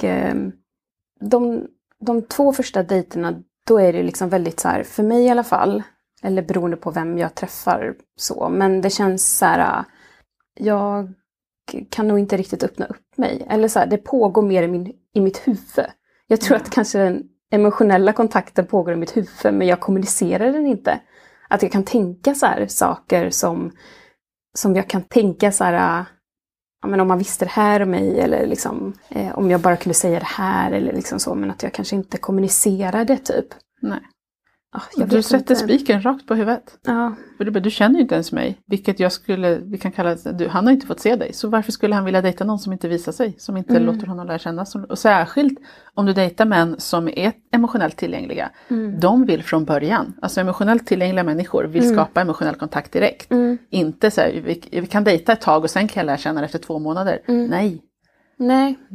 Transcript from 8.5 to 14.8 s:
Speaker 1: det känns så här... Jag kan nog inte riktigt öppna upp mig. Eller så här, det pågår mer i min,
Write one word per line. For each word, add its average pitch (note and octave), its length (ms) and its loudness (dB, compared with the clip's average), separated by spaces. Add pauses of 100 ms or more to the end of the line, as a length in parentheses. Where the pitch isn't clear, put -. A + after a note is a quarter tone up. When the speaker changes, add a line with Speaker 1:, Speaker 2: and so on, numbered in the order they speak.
Speaker 1:
det F#3+ 100 0
känns F#3+ 480 0
så G#3 80 2
här... E3 380 2 (760)
Jag G3+ 520 -2 (800)
kan G#3+ 180 -2
nog G#3 100 4
inte G3+ 180 0
riktigt F#3+ 280 -4
öppna - 220 -6
upp - 300 -16
mig. - 340 -2
Eller A3 180 2
så A3 100 0
här, - 80 2
det G#3 120 0
pågår G#3+ 440 2
mer F#3+ 200 2
i E3+ 60 2
min, F3+ 240 -4 (220)